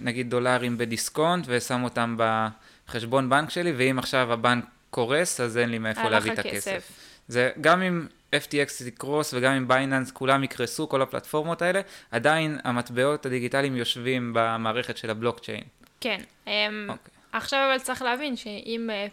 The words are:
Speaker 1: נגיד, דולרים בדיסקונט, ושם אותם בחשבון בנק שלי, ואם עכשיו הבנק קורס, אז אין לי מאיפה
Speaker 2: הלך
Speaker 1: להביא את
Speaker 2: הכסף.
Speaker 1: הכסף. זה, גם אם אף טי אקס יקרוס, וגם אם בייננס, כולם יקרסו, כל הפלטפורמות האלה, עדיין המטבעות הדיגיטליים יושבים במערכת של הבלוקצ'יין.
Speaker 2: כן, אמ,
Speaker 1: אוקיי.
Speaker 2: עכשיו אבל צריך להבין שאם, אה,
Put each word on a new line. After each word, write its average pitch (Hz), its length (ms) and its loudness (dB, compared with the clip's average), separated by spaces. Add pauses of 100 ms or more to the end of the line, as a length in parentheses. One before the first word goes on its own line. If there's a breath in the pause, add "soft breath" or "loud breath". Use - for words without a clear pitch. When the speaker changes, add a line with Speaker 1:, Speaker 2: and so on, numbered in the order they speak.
Speaker 1:
נגיד, 120 300 -4
דולרים 123 480 2
בדיסקונט, 151 720 0
ושם 123 360 0
אותם 117 340 -2
בחשבון 113 1120 0
בנק 147 200 4
שלי, 175 260 0
ואם 131 220 2
עכשיו 123 340 2
הבנק 120 320 2 (260)
קורס, 135 500 0
אז 120 180 0
אין 120 120 4
לי 117 80 -2
מאיפה 110 220 -4
Speaker 2:
הלך 110 120 0
Speaker 1:
להביא 107 200 4
את 214 60 -4
Speaker 2:
הכסף. 202 340 -4
Speaker 1:
הכסף. 180 180 -8 (380 loud breath)
זה, 123 220 2 (100)
גם 170 220 6
אם 175 240 0 (300)
אף 143 100 -2
טי 143 160 0
אקס - 180 -6
יקרוס, 135 540 -2
וגם 127 180 4
אם 131 160 0
בייננס, 131 420 2
כולם 135 340 2
יקרסו, 131 440 -2
כל 135 140 2
הפלטפורמות 156 600 -2
האלה, 180 180 2 (300 loud breath)
עדיין 151 540 2
המטבעות 123 600 0
הדיגיטליים 127 500 0
יושבים 120 580 -2
במערכת 113 640 0
של 113 140 -6
הבלוקצ'יין. 110 540 -4 (360)
Speaker 2:
כן, 208 200 -4 (260)
אמ, 208 60 -4 (360)
Speaker 1:
אוקיי. - 240 -12 (200)
Speaker 2:
עכשיו 269 380 0
אבל 262 80 2
צריך 254 240 -8
להבין 254 340 -2
שאם, 226 560 -8
אה, 202 200 -4